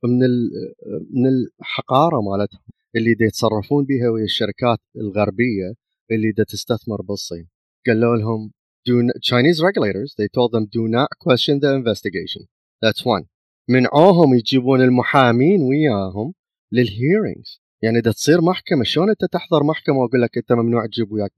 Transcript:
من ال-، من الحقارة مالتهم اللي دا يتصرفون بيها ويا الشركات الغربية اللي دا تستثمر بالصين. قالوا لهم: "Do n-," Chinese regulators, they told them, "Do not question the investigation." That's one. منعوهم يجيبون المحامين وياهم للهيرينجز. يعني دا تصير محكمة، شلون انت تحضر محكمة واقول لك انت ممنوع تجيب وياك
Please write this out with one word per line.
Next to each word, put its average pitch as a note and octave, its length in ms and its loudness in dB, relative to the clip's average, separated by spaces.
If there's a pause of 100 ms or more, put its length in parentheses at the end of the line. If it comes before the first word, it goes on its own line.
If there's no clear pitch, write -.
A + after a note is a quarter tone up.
من B2 200 2
ال-، B2 500 -2 (360)
من B2 160 0
الحقارة C3 960 0
مالتهم G2+ 400 -4 (360)
اللي A2+ 180 2
دا A2 100 0
يتصرفون A2 600 0
بيها B2 260 -2
ويا A2 140 -2
الشركات A2 540 -2 (180)
الغربية G#2 800 -2 (360)
اللي A2 220 -2
دا G#2 120 0
تستثمر G#2+ 580 -8
بالصين. F2 460 -12 (380)
قالوا A#2 300 2
لهم: A2 360 -6 (360)
"Do B2 40 2
n-," A#2+ 200 2 (180)
Chinese D3+ 300 2
regulators, C3+ 580 -2
they G#2 180 -2
told A#2+ 160 2
them, A2 120 0 (120)
"Do A2+ 120 -2 (100)
not C#3 100 0 (160)
question C#3+ 360 0
the C#3 200 2
investigation." G2 640 -6 (420)
That's G#2+ 200 0
one. G#2+ 220 0 (420)
منعوهم C#3+ 680 6
يجيبون B2+ 480 2
المحامين B2+ 800 4
وياهم B2+ 720 -2 (380)
للهيرينجز. B2 880 -2 (200)
يعني A2+ 180 2
دا A2 120 2
تصير E3 280 2
محكمة، E3 440 0
شلون E3+ 240 0
انت G#3 160 -2
تحضر E3 380 -2
محكمة D3 340 0
واقول B2 260 0
لك A2+ 140 -2
انت A#2+ 160 -2
ممنوع A#2 340 0
تجيب G#2 260 -6
وياك G#2 260 -6